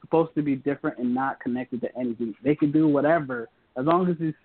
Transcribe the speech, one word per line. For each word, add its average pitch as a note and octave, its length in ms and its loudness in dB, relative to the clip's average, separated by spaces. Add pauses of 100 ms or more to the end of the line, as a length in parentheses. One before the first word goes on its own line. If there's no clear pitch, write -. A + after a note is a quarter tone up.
supposed D#3+ 340 0
to D3+ 60 0
be C#3+ 140 0
different C#3+ 420 -4
and B2 160 -2
not C3+ 260 -2
connected B2+ 420 -4
to B2 160 -6
anything. A#2 460 -4
They C#3+ 120 2
can D3 160 0
do D#3 160 4
whatever C#3 640 2 (260)
as C3 100 -4
long F3 240 2
as F3 100 -2
he D#3+ 140 -2 (120)